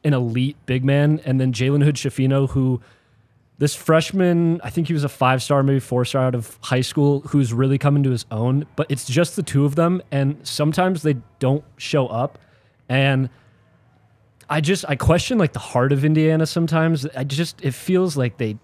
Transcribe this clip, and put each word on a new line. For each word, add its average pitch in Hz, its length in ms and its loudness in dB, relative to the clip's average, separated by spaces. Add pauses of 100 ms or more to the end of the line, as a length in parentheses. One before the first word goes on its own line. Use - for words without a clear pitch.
an 147 80 2
elite 123 420 -2 (100)
big 127 200 -2
man, 147 400 2
and 131 140 0
then 131 140 2
Jalen 135 300 2
Hood-Schifino, 135 640 0
who 131 320 0 (800)
this 143 160 0
freshman, 170 880 2
I - 60 -8
think 160 180 -2
he 170 60 -4
was 147 100 0
a 135 60 -2
five-star, 131 540 2
maybe 139 160 2
four-star 127 460 -2
out 127 100 0
of - 280 -8
high 127 180 0
school, 143 460 0
who's 131 260 0
really 135 240 2
come 143 180 2
into 139 140 2
his 120 220 -2
own. 127 340 -2 (100)
But - 140 -4
it's 139 160 -4
just 165 300 0
the 185 80 -4
two 139 220 0
of 143 100 -2
them, 170 260 0 (100)
and 139 260 -2 (100)
sometimes 160 560 -2
they 147 140 0 (220)
don't 139 240 0 (140)
show 131 300 -2
up. 117 320 -6 (500)
And 131 400 2 (1200)
I 151 100 0
just, 170 300 -2
I 143 60 -2
question, 180 420 2
like, 180 160 2
the 117 60 -8
heart 135 340 0
of 139 100 0
Indiana 156 420 2
sometimes. 160 600 0 (100)
I 131 80 -6
just, 143 400 -6
it 135 100 -2
feels 180 440 0
like 123 200 -2
they 110 260 -4